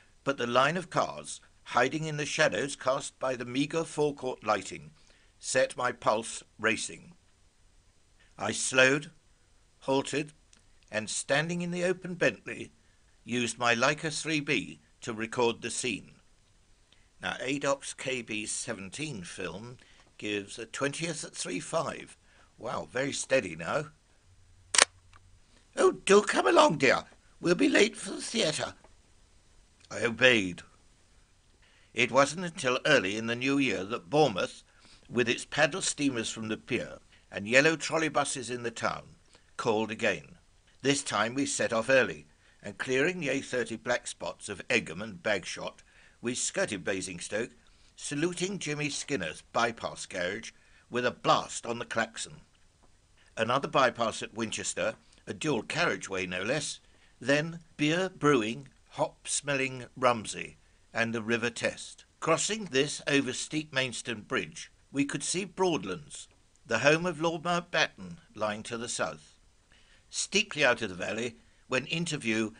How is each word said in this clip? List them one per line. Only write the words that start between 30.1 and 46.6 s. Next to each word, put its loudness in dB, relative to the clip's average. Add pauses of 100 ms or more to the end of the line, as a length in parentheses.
It 2
wasn't 4
until 0
early 4
in -4
the 0
new 2
year 0
that -8
Bournemouth, 2 (460)
with 2
its -2
paddle 2
steamers -2
from -8
the -2
pier -6 (320)
and -8
yellow 6
trolley 0
buses -2
in -6
the -2
town, -4 (400)
called 2
again. -2 (440)
This 2
time 0
we 0
set 0
off 0
early, 4 (340)
and -12
clearing 0
the -2
A 0
thirty -4
black -2
spots -10
of -8
Egham 0
and -12
Bagshot, -4 (420)
we -2
skirted -2